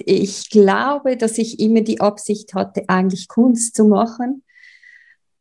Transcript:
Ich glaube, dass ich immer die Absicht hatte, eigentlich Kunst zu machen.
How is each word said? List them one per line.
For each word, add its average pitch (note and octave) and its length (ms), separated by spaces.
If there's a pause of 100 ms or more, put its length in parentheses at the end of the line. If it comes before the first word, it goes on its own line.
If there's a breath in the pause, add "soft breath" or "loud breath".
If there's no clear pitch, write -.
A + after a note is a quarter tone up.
Ich - 460
glaube, A#3+ 680
dass A3+ 220
ich A3+ 220
immer A3+ 220
die A3 180
Absicht G#3 540
hatte, G3 340
eigentlich F#3 400
Kunst A#3 480
zu A3 80
machen. A#3 580 (1000 soft breath)